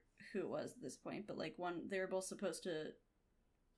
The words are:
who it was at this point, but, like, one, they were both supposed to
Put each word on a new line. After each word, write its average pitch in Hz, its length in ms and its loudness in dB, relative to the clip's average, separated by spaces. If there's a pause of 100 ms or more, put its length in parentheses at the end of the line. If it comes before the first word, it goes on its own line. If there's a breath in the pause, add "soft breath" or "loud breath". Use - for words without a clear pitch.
(320)
who 196 80 2
it 160 80 2
was 135 240 0
at - 100 -12
this - 140 -4
point, - 300 -4
but, - 120 -2
like, 160 180 0
one, 175 320 0
they 196 100 2
were 185 80 4
both 185 180 2
supposed 185 400 0
to 156 280 0 (840)